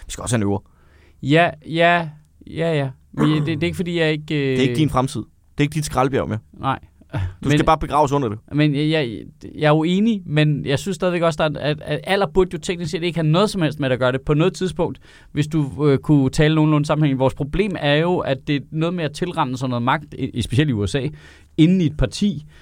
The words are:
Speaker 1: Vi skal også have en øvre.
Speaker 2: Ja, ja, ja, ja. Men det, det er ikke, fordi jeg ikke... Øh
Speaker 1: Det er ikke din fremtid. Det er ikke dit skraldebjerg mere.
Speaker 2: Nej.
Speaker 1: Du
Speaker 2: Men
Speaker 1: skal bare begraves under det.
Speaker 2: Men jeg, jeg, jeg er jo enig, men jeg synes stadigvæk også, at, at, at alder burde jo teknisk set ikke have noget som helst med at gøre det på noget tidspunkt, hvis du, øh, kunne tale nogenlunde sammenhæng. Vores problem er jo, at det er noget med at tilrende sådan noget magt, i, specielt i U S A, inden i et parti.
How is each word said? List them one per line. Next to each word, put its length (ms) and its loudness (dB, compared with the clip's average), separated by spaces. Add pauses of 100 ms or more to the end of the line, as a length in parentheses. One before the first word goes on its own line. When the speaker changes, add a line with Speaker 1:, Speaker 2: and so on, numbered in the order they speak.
Speaker 1:
Vi 60 -16
skal 100 -14
også 140 -2
have 80 0
en 60 -
øvre. 100 0 (640)
Speaker 2:
Ja, 280 2 (160)
ja, 420 2 (400)
ja, 300 -2
ja. 120 -2 (240)
Men 160 2
det, 180 0
det 160 -2
er 40 2
ikke, 80 -6
fordi 240 -4
jeg 120 2
ikke... 240 -4
Øh 60 0 (100)
Speaker 1:
Det 60 0
er 40 2
ikke 140 2
din 140 2
fremtid. 320 -2
Det 60 -12 (300)
er 40 2
ikke 120 0
dit 120 -4
skraldebjerg 440 0
mere. 100 -4 (200)
Speaker 2:
Nej. 200 -4 (340)
Speaker 1:
Du 60 -4 (300)
Speaker 2:
Men 20 4
Speaker 1:
skal 140 4
bare 120 4
begraves 340 0
under 180 0
det. 100 -6 (120)
Speaker 2:
Men 240 2
jeg, 140 0
jeg, 300 -2 (360)
jeg 100 0
er 40 6
jo 140 4
enig, 420 2
men 400 2
jeg 140 0
synes 160 -6
stadigvæk 260 -2
også, 220 0
at, 140 -2
at, 240 -4
at 220 -6
alder 300 0
burde 200 2
jo 60 -6
teknisk 320 -6
set 120 -6
ikke 160 -4
have 80 2
noget 220 4
som 120 -4
helst 180 0
med 120 0
at 80 0
gøre 120 2
det 100 -2
på 120 0
noget 200 2
tidspunkt, 460 -4 (320)
hvis 160 -2
du, 400 -2
øh, 100 6
kunne 320 4
tale 260 2
nogenlunde 320 4
sammenhæng. 320 2
Vores 140 2
problem 460 -2
er 160 0
jo, 240 2
at 180 -2 (100)
det 80 0
er 40 -2 (120)
noget 220 -2
med 100 -4
at 100 -4
tilrende 440 -2
sådan 120 -4
noget 140 -2
magt, 220 0 (140)
i, 220 -4
specielt 280 0
i 40 0
U 140 0
S 80 -4
A, 120 -2 (500)
inden 240 6
i 40 2
et 120 -4
parti. 480 -2 (160)